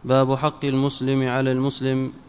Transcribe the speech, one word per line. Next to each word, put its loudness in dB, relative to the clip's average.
باب 4
حق -4
المسلم 0
على 0
المسلم -2